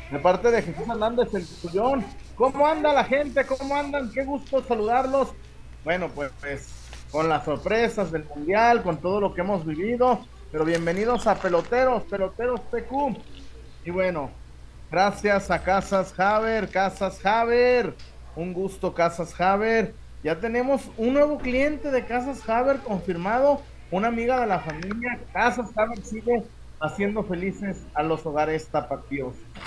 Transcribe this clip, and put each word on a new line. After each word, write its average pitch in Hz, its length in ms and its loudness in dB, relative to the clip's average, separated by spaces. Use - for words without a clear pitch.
De 139 80 -4
parte 185 320 4
de 226 100 4
Jesús 170 280 -6
Hernández, 233 440 0
el 180 140 -4
Tuyón. 208 560 0
¿Cómo 277 320 4
anda 302 240 2
la 262 140 4
gente? 262 400 0
¿Cómo 269 280 -4
andan? 285 380 -2
Qué 269 140 -4
gusto 269 360 -2
saludarlos. 247 680 2
Bueno, 170 280 0
pues, 143 180 -6
pues, 139 260 -8
con 160 160 2
las 151 160 2
sorpresas 185 680 0
del 151 140 -4
Mundial, 202 580 4
con 170 140 0
todo 185 240 0
lo 185 120 0
que 175 60 -4
hemos 180 260 0
vivido. 226 540 2
Pero 156 140 0
bienvenidos 170 640 2
a 196 80 6
Peloteros, 240 680 2
Peloteros 208 560 -2
P 233 140 -4
Q. 269 320 -2
Y 165 40 -6
bueno, 175 420 0
gracias 196 580 2
a 170 140 0
Casas 190 560 2
Haber, 214 480 2
Casas 190 580 0
Haber. 233 680 4
Un 175 160 -4
gusto, 185 420 -4
Casas 170 460 0
Haber. 208 540 4
Ya 165 160 0
tenemos 247 400 0
un 233 160 2
nuevo 294 240 4
cliente 277 520 0
de 254 140 2
Casas 247 460 -4
Haber 262 300 4
confirmado. 214 840 2
Una 196 160 2
amiga 233 340 2
de 233 60 2
la 185 120 2
familia, 202 600 -6
Casas 233 460 2
Haber, 214 260 0
sigue 220 400 0
haciendo 202 420 -2
felices 185 540 -4
a 147 80 0
los 160 240 0
hogares 156 420 0
tapatíos. 139 680 -4